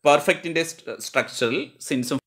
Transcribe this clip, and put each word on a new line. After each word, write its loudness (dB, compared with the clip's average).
പെർഫെക്റ്റിന്റെ 2
st-, -14
സ്ട്രക്ചറിൽ -2
since-ഉം. -2